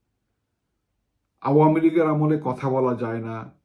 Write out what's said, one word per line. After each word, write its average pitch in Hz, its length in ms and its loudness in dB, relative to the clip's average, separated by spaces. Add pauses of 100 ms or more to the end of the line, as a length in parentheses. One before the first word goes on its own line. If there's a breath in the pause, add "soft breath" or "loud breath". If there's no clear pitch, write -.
(1400)
আওয়ামী 151 400 4
লীগের 160 260 2
আমলে 151 380 0
কথা 131 260 -4
বলা 131 240 0
যায় 113 260 -6
না, 113 300 -12 (140)